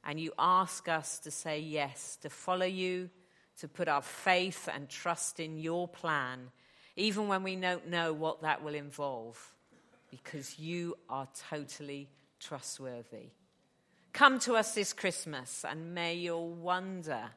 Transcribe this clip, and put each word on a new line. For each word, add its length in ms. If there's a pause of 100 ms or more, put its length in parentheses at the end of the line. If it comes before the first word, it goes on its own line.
and 140
you 200
ask 500
us 300
to 120
say 280
yes, 640
to 80
follow 340
you, 460 (480)
to 100
put 200
our 120
faith 720
and 160
trust 500
in 200
your 280
plan, 640 (460)
even 320
when 140
we 140
don't 320
know 260
what 260
that 220
will 120
involve, 800 (560)
because 480
you 380 (140)
are 180 (220)
totally 580 (320)
trustworthy. 920 (840)
Come 240
to 160
us 180
this 220
Christmas, 680
and 320
may 200
your 340
wonder 880